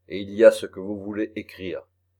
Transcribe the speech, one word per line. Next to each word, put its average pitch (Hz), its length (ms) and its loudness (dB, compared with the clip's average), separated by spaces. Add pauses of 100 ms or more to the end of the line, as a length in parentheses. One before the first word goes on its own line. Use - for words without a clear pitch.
et 90 120 -10
il 101 100 -12
y 104 140 4
a 110 60 12
ce - 160 -8
que - 140 -14
vous 101 180 -10
voulez 104 380 -10
écrire. 92 500 -12 (340)